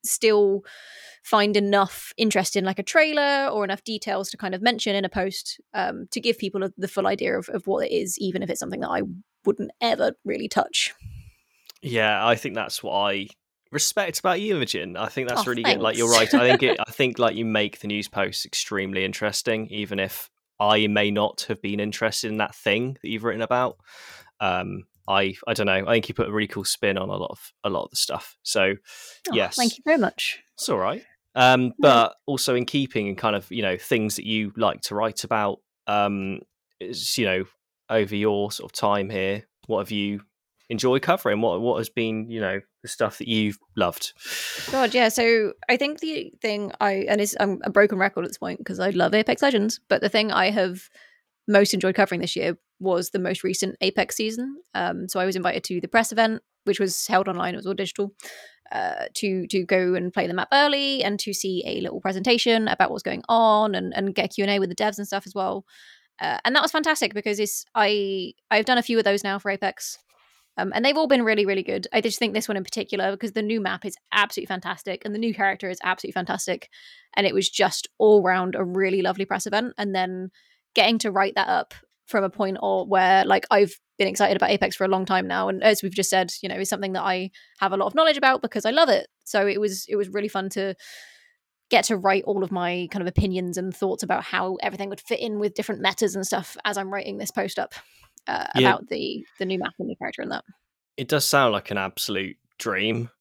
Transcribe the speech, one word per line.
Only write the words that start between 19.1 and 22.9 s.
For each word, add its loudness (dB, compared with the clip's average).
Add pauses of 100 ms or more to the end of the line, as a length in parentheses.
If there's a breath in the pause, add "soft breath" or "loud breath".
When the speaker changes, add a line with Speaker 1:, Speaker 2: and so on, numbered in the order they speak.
Speaker 2:
even -6
if -6 (300)
I 6
may 2
not 0
have -4
been -4
interested -2
in -4
that -2
thing -2